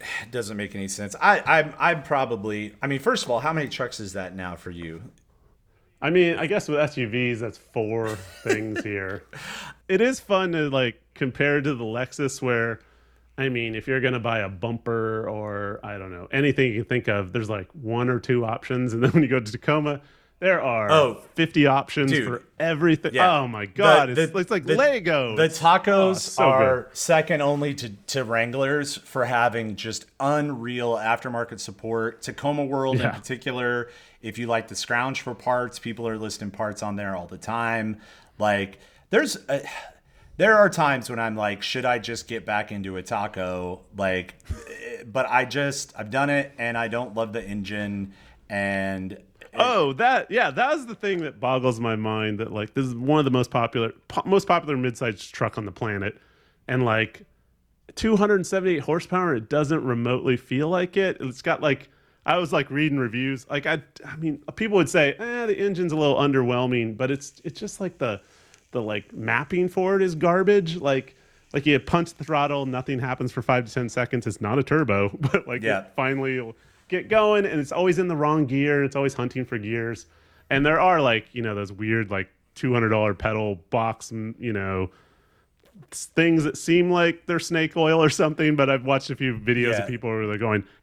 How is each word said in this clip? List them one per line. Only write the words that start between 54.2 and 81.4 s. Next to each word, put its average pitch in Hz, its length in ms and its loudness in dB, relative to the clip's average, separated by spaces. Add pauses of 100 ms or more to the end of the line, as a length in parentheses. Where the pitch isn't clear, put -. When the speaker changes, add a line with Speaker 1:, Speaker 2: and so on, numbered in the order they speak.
Speaker 2:
most 190 220 4
popular 156 300 2
midsize 123 560 -4
truck 113 260 -4
on 107 60 -6
the 98 80 -8
planet, 101 440 -4 (520)
and, 127 160 2
like, 110 420 0 (680)
two 220 200 4
hundred 202 300 4
seventy-eight 185 320 0
horsepower, 170 560 0
it 110 160 -4
doesn't 147 340 0
remotely 123 520 0
feel 139 320 -2
like 180 280 0
it. 190 240 0
It's 131 220 -8
got, 165 200 0
like, 143 260 0 (360)
I 165 140 4
was, 170 140 -2
like, 143 180 0
reading 143 280 0
reviews, 127 520 -4
like, 143 160 -4
I, 160 160 -2 (240)
I 147 100 -12
mean, 156 240 -6 (140)
people 214 220 0
would 165 120 6
say, 147 300 4
"Eh, 240 280 -4
the 208 120 0
engine's 185 340 0
a 156 40 0
little 147 200 4
underwhelming," 123 800 2
but 127 140 -2
it's, - 320 -8
it's 165 160 -10
just, - 220 -12
like, 180 180 -6
the, 110 220 -4 (500)
the, 127 100 -4
like, 107 320 -6
mapping 139 560 0
for 190 280 0
it 190 60 4
is 180 120 0
garbage. 180 600 2
Like, 135 400 -2 (360)
like, 143 140 0
you 143 140 6
punch 170 340 0
the - 80 -14
throttle, 143 440 0
nothing 127 340 -4
happens 127 320 -4
for 123 100 -6
five 127 240 2
to - 80 -16
ten 123 140 -2
seconds. 120 400 -2
It's 104 120 -8
not 113 200 0
a - 20 0
turbo, 113 460 2
<laughs> 98 100 -8
but, - 300 0
like, 123 160 -6
Speaker 1:
Yeah. 101 160 2
Speaker 2:
it 98 60 -16 (100)
finally 135 440 -2
will 117 160 -12 (300)
get 180 220 -6
going, 208 380 4
and 151 140 0
it's 135 120 -6
always 180 280 2
in 185 80 0
the 165 80 -2
wrong 151 300 2
gear, 139 320 2
and 139 60 2
it's 139 120 -4
always 139 180 0
hunting 123 300 -4
for 120 140 -6
gears. 113 480 -6 (440)
And 139 160 4
there 156 140 4
are, 180 200 6
like, 117 320 2
you 123 80 -8